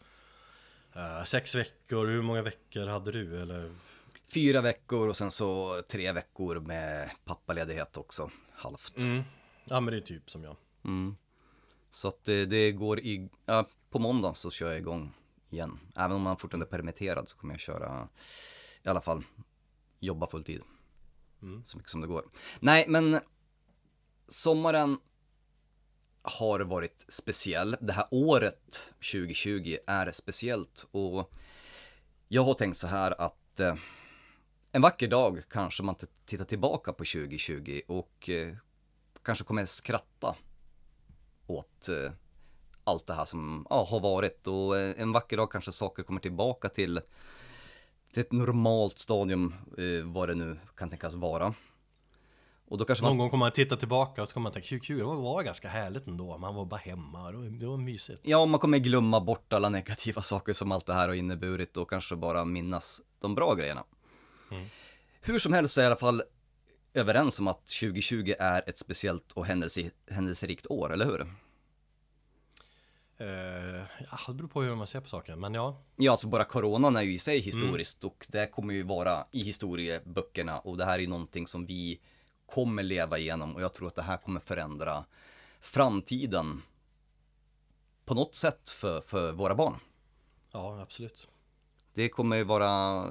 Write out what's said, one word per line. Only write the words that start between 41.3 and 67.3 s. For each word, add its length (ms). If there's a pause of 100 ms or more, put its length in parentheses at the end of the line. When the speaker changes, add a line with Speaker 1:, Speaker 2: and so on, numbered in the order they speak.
Speaker 2:
åt, 400
eh, 220 (720)
allt 220
det 80
här 120
som, 440
ja, 200
har 100
varit. 480
Och, 300
eh, 240
en 100
vacker 260
dag 140
kanske 200
saker 320
kommer 180
tillbaka 480
till, 300 (1120)
till 100
ett 100
normalt 680
stadium, 560 (220)
eh, 280
vad 240
det 60
nu 240 (160)
kan 140
tänkas 240
vara. 400 (1120)
Och 100
då 80
kanske 200
Speaker 1:
Någon 40
Speaker 2:
man 80
Speaker 1:
gång 120
kommer 160
man 60
titta 260
tillbaka 440
och 60
så 60
kommer 100
man 100
tänka, 120
tjugotjugo, 340
det 60
var, 100
var 280
ganska 260
härligt 380
ändå. 300
Man 180
var 100
bara 120
hemma, 540
det 60
var, 80
det 220
var 100
mysigt. 460
Speaker 2:
Ja, 220
man 140
kommer 180
glömma 440
bort 320
alla 160
negativa 520
saker 320
som 180
allt 140
det 80
här 140
har 80
inneburit 600
och 120
kanske 260
bara 300
minnas 560 (180)
de 160
bra 180
grejerna. 300 (680)
Speaker 1:
Mm. 140 (560)
Speaker 2:
Hur 180
som 140
helst 200
så 80
är 20
i 40
alla 80
fall 280 (680)
överens 460